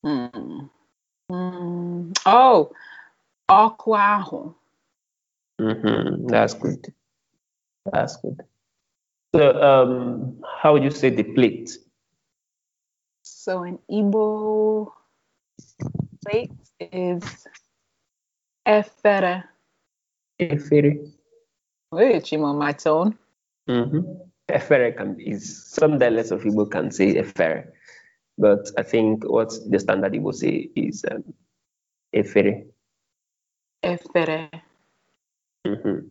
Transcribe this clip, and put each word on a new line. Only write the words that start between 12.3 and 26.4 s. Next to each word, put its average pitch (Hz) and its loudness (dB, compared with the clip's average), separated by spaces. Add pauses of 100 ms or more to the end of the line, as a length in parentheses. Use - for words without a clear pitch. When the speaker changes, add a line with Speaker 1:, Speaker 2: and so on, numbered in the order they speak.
Speaker 1:
So - -8
an 180 -12 (120)
Igbo 214 0 (1300)
plate 214 -6 (300)
is 180 -8 (1200)
efere. 196 2 (960)
Speaker 2:
Efere. 147 2 (840)
Speaker 1:
Wait, 190 4
Chimo, 151 -2
my 147 -2
tone. 165 0 (500)
Speaker 2:
Mm-hmm. 135 0 (500)
Efere 123 2
can 101 -8
be, - -12
is, - -12
some 151 2
dialects 113 2
of 92 -4